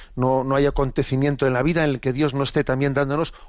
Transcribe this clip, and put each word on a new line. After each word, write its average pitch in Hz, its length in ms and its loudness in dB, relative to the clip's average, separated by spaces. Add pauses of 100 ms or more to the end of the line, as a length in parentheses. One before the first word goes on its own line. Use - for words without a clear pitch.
(160)
no, 131 280 2
no 135 120 0
hay 143 100 2
acontecimiento 139 840 0
en 127 60 2
la 123 100 0
vida 160 200 2
en 151 60 2
el 127 100 -2
que 131 140 -2
Dios 139 200 0
no 139 100 -2
esté 143 200 0
también 135 300 0
dándonos 143 400 0 (160)